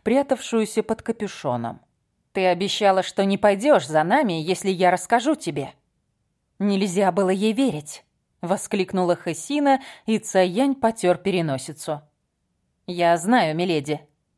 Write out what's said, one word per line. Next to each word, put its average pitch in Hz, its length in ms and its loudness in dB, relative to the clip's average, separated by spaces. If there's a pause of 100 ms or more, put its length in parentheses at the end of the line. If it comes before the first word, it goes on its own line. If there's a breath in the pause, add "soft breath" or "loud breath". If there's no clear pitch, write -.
прятавшуюся 226 800 -2
под 220 200 -6
капюшоном. 131 800 -6 (520)
«Ты 185 140 0
обещала, 190 560 2
что - 220 -2
не 196 140 0
пойдёшь 202 480 4
за 156 180 2
нами, 214 300 2
если 170 360 -2
я 180 200 2
расскажу 233 440 0
тебе». 147 380 -6 (840)
«Нельзя 190 520 0
было 185 200 2
ей 202 240 0
верить», — 220 500 -4 (380)
воскликнула 180 760 -2
Хысина, 277 640 0 (240 loud breath)
и 220 140 0
Цаянь 202 560 0
потёр 220 420 0
переносицу. 160 840 -4 (840)
«Я 170 300 2
знаю, 170 400 2
миледи. 151 440 -2 (380)